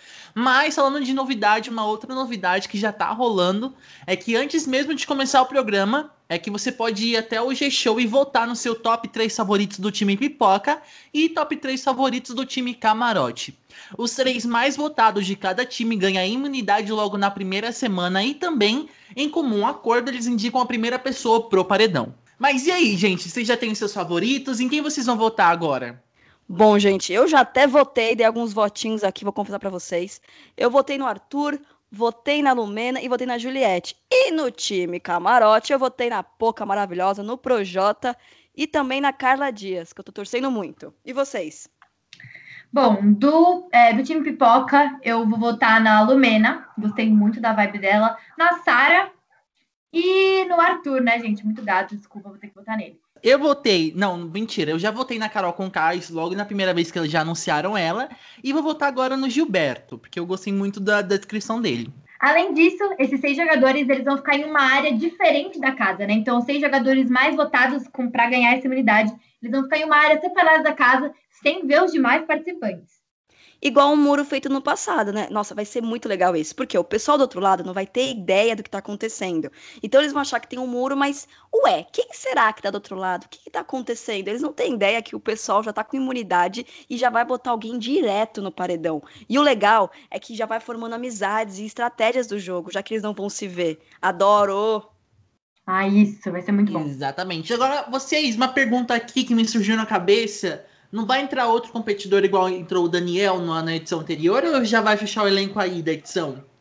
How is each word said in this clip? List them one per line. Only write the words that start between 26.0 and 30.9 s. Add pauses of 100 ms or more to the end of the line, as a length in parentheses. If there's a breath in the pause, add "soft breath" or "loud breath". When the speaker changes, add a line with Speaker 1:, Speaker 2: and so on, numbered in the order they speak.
Speaker 2:
Bom,
gente,
eu
já
até
votei,
dei
alguns
votinhos
aqui,
vou
confessar
pra
vocês. (340 soft breath)
Eu
votei